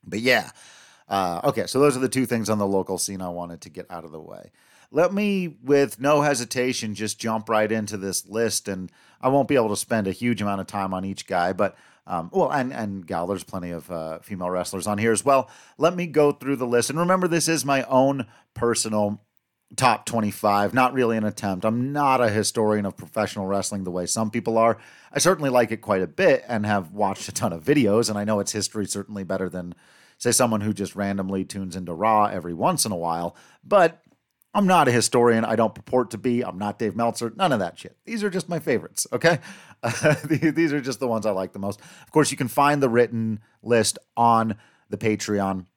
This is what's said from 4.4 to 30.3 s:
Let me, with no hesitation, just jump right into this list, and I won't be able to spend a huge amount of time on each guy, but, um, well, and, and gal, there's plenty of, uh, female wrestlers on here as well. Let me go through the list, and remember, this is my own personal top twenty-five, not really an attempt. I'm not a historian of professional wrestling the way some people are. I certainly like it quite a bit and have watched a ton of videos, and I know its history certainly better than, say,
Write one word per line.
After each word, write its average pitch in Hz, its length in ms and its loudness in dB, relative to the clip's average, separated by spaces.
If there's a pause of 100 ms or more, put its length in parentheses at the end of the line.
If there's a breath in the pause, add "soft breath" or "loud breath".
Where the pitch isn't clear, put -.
Let 165 200 2
me, 196 520 -2
with 139 360 2
no 143 220 4
hesitation, 123 720 -2
just 104 260 -6
jump 110 300 -4
right 110 200 2
into 107 280 -4
this 95 300 -6
list, 107 400 -2
and 92 240 -8 (280 soft breath)
I 127 100 0
won't 135 180 4
be 147 80 2
able 113 140 4
to 101 60 0
spend 107 320 -2
a 95 40 -2
huge 113 320 -2
amount 101 180 -2
of 92 60 -8
time 98 260 -6
on 92 100 -4
each 95 220 -8
guy, 90 280 0
but, 98 220 -2 (300 soft breath)
um, 87 260 -6
well, 175 200 0
and, 135 200 -2
and 101 340 -8
gal, 87 200 -4
there's 92 180 -4
plenty 87 280 -10
of, 82 180 -12
uh, 80 300 -8
female 90 320 -8
wrestlers 90 340 -6
on 104 140 -2
here 113 120 2
as 107 140 0
well. 135 240 2 (300 loud breath)
Let 170 160 2
me 180 100 -4
go 147 260 4
through 139 260 -4
the 123 100 -4
list, 120 240 2
and 147 80 -4
remember, 185 280 2
this 160 220 0
is 147 160 0
my 139 200 2
own 135 420 2 (260 soft breath)
personal 107 680 0 (540)
top 120 300 2
twenty-five, 101 680 0
not 127 180 4
really 117 240 2
an 107 80 -2
attempt. 101 400 -4
I'm 120 260 0
not 139 300 2
a 117 80 4
historian 107 560 0
of 92 100 -6
professional 98 520 -4
wrestling 98 360 -4
the 90 80 -6
way 87 140 -4
some 110 240 -2
people 113 280 -2
are. 113 200 4 (340 loud breath)
I - 60 -4
certainly 156 320 2
like 123 220 4
it 113 60 -6
quite 98 260 0
a 85 40 -4
bit 147 400 2
and 107 180 -2
have 98 260 0
watched 98 360 -4
a - 60 -14
ton 107 180 -4
of 82 140 -10
videos, 120 420 4
and 104 120 -4
I 104 40 -4
know 104 160 0
its 101 120 -4
history 104 340 -4
certainly 101 380 -8
better 92 260 -4
than, 90 240 -10 (460 soft breath)
say, 120 120 0